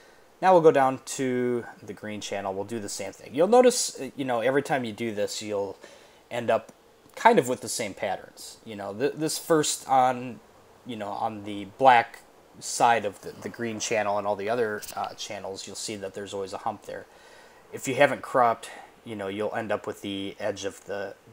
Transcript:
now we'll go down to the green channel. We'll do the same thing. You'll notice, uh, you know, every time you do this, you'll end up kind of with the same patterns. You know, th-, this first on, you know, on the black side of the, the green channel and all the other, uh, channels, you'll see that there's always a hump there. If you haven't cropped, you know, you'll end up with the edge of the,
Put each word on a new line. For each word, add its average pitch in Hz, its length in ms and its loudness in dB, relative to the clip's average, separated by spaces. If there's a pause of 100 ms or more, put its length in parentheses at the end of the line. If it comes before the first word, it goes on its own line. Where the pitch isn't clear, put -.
(400)
now 185 120 8
we'll 175 100 10
go 156 80 10
down 135 340 6
to 123 640 -2 (160)
the 104 100 -12
green 104 300 -10
channel. 98 320 -4
We'll 98 100 -4
do 113 140 -6
the 101 100 -6
same 98 240 -8
thing. - 220 -16
You'll 165 140 4
notice, 247 520 4
uh, 131 160 -8
you 139 80 -4
know, 120 160 0
every 131 220 4
time 139 220 -2
you 110 80 -6
do 113 200 -4
this, 101 300 -4
you'll 101 340 -4 (540)
end 117 200 -2
up 113 220 0 (420)
kind 226 240 6
of 127 100 4
with 127 120 -2
the 117 80 -8
same 101 240 -6
patterns. - 720 -8
You 110 120 -14
know, 101 180 -8
th-, 127 220 -2
this 151 200 -2
first - 500 0
on, 127 540 2 (460)
you 120 100 -10
know, 101 140 -8
on 107 340 -6
the 101 220 -8 (100)
black 123 440 6 (380)
side 117 460 2
of 98 160 -8
the, - 120 -12
the 104 180 -10
green 113 300 -8
channel 104 360 -2
and 101 100 -4
all 101 100 0
the 98 120 -6
other, 110 320 -2 (160)
uh, 101 180 -6
channels, 98 520 -12
you'll 98 100 -14
see 110 200 -8
that 98 180 -10
there's 98 180 -10
always 98 220 -8
a 95 40 -8
hump 107 280 -8
there. - 180 -12 (640)
If - 160 -12
you 135 100 -2
haven't 131 260 4
cropped, - 480 2 (320)
you 117 140 -12
know, 98 120 -6
you'll 104 260 -4
end 110 180 -4
up 104 140 -4
with - 160 -8
the 98 360 -8
edge 98 280 -6
of - 180 -12
the, 98 300 -8 (180)